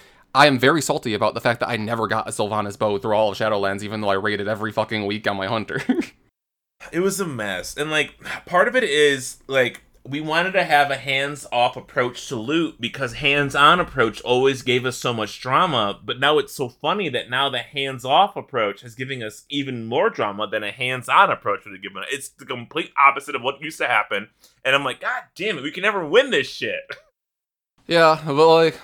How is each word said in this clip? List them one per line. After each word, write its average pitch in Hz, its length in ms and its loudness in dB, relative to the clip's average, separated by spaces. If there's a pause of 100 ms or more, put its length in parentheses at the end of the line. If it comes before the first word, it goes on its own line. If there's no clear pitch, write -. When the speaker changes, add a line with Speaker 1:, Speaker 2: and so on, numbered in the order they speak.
(340)
Speaker 1:
I 143 120 8
am 135 120 4
very 139 240 4
salty 143 320 -2
about 107 200 2
the 110 60 -8
fact 117 200 0
that - 100 -2
I 120 60 -2
never 110 300 -2
got 110 220 -2
a - 20 -8
Sylvanas 104 480 -2
bow 104 200 0
through 107 180 -2
all 107 160 4
of 95 60 -8
Shadowlands, 101 440 0
even 107 200 -6
though 101 80 0
I 98 40 2
raided 101 340 -2
every 107 220 -4
fucking 107 360 -2
week 107 200 -4
on 101 120 0
my 95 80 -4
hunter. 110 420 -4
<laughs> - 1040 -8
Speaker 2:
It 160 80 -2
was 190 180 0
a 196 80 -4
mess. 104 500 -6
And, 147 140 -4
like, 151 320 -2 (240)
part 180 220 4
of 240 80 0
it 247 80 2
is, 143 540 2 (100)
like, 127 340 0 (240)
we 139 140 -6
wanted 160 320 0
to 190 120 2
have 147 280 4
a 135 40 -4
hands-off 135 800 -2
approach 127 520 -6
to 139 80 -6
loot 147 440 -2
because 120 340 -6
hands-on 143 640 4
approach 117 420 0
always 127 400 2
gave 123 240 0
us 131 100 -6
so 127 160 -4
much 110 280 -6
drama, 127 600 0
but 120 180 -8
now 147 180 4
it's 143 160 -2
so 127 140 -6
funny 175 400 -4
that 120 200 -4
now 131 220 0
the 127 80 -4
hands-off 135 800 0
approach 107 480 -4
is 113 100 -18
giving 131 300 -8
us - 260 -14
even 135 360 -6
more 143 220 2
drama 104 400 -4
than 107 140 -4
a 101 80 -6
hands-on 131 640 2
approach 104 320 -4
would 101 100 -18
have 95 80 -20
given 98 220 -12
us. - 80 -10
It's - 160 -8
the - 180 -20
complete 135 500 -8
opposite 139 380 4
of 123 80 -6
what 139 180 -2
used 156 180 -10
to 147 100 -2
happen, 107 400 0 (360)
and 135 120 2
I'm 143 80 0
like, 123 160 -6
"God 240 240 -6 (100)
damn 185 240 -6
it, 123 60 -10
we 147 80 -6
can 180 100 -10
never 196 240 -2
win 240 240 4
this 143 180 0
shit." 101 400 -6
<laughs> - 60 -14 (960)
Speaker 1:
Yeah, 160 360 4
but, 160 280 6
like, 165 300 6